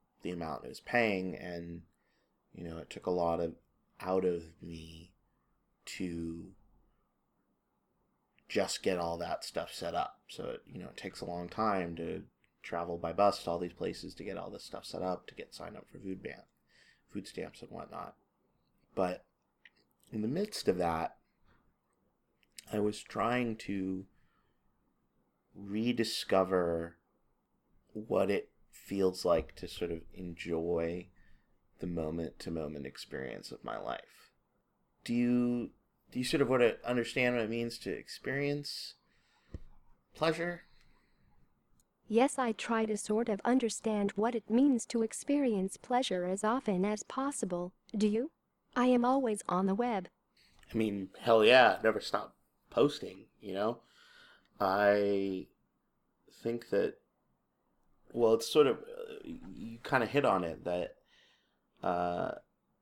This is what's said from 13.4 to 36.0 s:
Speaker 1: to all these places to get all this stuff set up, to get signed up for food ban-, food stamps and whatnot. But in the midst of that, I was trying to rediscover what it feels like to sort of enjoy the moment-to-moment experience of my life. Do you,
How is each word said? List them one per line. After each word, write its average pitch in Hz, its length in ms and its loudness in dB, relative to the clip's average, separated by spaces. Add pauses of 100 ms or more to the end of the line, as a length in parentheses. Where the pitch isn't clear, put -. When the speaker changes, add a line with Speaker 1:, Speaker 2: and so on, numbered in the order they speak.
Speaker 1:
to 87 80 -2
all 87 80 0
these 90 120 -6
places - 440 -8
to - 80 -14
get 95 140 -8
all 92 120 -10
this 98 160 -14
stuff 98 200 -14
set 90 160 -8
up, 92 260 -4
to - 80 -18
get - 200 -14
signed 85 220 -12
up - 120 -18
for - 100 -20
food 95 220 -8
ban-, - 220 -12 (640)
food - 180 -10
stamps - 340 -10
and - 100 -16
whatnot. 85 440 -12 (800)
But 90 320 -2 (840)
in 107 100 -4
the 107 60 0
midst 185 400 -4
of 92 100 4
that, 85 380 0 (1600)
I 107 80 0
was 104 220 0
trying 117 560 -2
to 95 480 -4 (1500)
rediscover 95 1400 0 (960)
what 98 360 0
it 101 200 0 (200)
feels 95 560 0
like 85 300 4
to 90 120 -10
sort 87 240 -4
of 82 100 -6 (120)
enjoy 85 960 -2 (720)
the 95 80 -6
moment-to-moment 80 1000 -6
experience 65 640 -10
of - 120 -16
my 55 140 -6
life. - 540 -10 (720)
Do 120 100 -4
you, 120 580 2 (400)